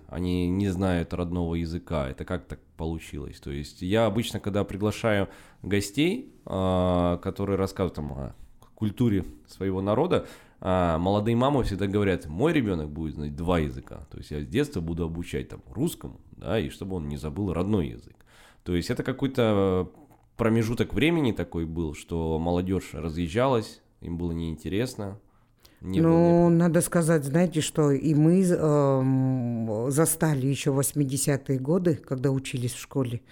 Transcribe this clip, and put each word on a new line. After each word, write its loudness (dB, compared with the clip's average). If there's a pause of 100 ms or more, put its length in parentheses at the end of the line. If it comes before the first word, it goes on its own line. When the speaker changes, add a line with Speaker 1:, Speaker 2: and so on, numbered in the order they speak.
Speaker 1:
они 0
не 0
знают 0
родного -2
языка, -4
это -10
как -6
так -14 (180)
получилось? -8
То -10
есть -10
я 2
обычно, -2
когда -2
приглашаю 0 (360)
гостей, -2 (120)
а, 2
которые -2
рассказывают -2
там -6
о -10 (380)
культуре 0 (240)
своего -4
народа, 2 (340)
а, 2
молодые 2
мамы 2
всегда -2
говорят: 0
«Мой 0
ребёнок 0
будет -6
знать -6
два 2
языка». -6
То -14
есть -14
я -6
с -8
детства -2
буду -2
обучать -6
там -16 (100)
русскому, -6 (160)
да, -2
и -2
чтобы -8
он -6
не -6
забыл -4
родной 0
язык. -16 (480)
То -2
есть 0
это -4
какой-то 2 (460)
промежуток 2
времени 2
такой -4
был, -4
что -2
молодёжь 0
разъезжалась, -2 (200)
им -6
было -2
неинтересно. -6 (640)
Не 0
было 6
Speaker 2:
Ну, 6
Speaker 1:
необход- 6
Speaker 2:
надо 4
сказать, 2
знаете, 2
что 2
и 2
мы, 6
эм, 2
застали 2
ещё 0
восьмидесятые 0
годы, 2
когда -2
учились -2
в -14
школе, -4 (100)